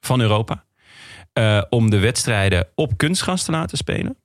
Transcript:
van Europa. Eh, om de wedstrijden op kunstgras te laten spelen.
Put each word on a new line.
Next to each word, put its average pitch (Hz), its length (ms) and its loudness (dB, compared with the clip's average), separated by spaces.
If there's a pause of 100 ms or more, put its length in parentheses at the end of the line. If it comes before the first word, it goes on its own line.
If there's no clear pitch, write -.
van 127 200 0
Europa. 110 440 0 (680)
Eh, 107 360 2
om 113 220 2
de 104 80 4
wedstrijden 98 760 0
op 151 220 -2
kunstgras 180 480 -2
te - 60 -6
laten 160 260 -4
spelen. - 480 -4